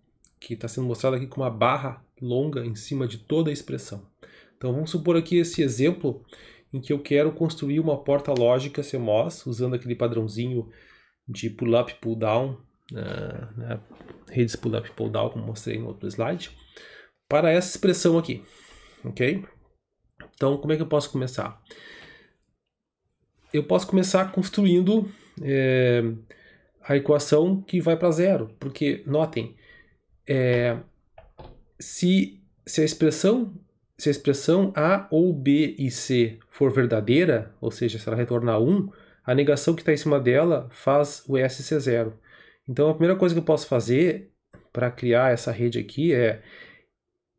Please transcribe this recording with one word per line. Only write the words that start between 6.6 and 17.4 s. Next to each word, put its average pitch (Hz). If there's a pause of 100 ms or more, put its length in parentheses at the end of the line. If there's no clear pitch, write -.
em 131
que -
eu 147
quero 143
construir 156
uma 156
porta 143
lógica 131
C 139
mos, 117
usando 127
aquele 120
padrãozinho 113 (580)
de -
pull-up, 117
pull-down, 113 (360)
ah, -
né, 117 (480)
redes 120
pull-up, 110
pull-down, 113
como 113
mostrei 110
no 113
outro 101
slide, 131 (760)
para 160